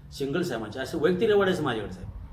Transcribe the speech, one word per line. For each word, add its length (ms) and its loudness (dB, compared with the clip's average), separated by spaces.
शिंगल 300 -2
साहेबांचे 380 -4
असे 180 -6
वैयक्तिक 320 4
रिवॉर्ड 200 6
आहेत 120 0
माझ्याकडे, 320 -2
साहेब. 160 -10